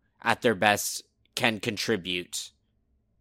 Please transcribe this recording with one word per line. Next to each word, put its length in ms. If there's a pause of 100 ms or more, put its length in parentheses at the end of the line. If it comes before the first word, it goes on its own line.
(220)
at 200
their 120
best, 480 (320)
can 260
contribute 920 (720)